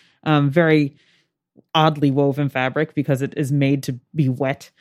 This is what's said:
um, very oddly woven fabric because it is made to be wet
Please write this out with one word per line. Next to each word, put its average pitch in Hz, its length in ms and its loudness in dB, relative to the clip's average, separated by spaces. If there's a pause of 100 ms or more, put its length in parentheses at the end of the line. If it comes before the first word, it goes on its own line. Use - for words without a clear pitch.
(240)
um, 143 260 2
very 156 460 2 (800)
oddly 151 360 2
woven 139 380 0
fabric 131 460 -4
because 139 280 -2
it 131 140 -8
is 143 160 -2
made 139 320 0
to 135 80 -6 (220)
be 151 140 0
wet 131 420 -6 (100)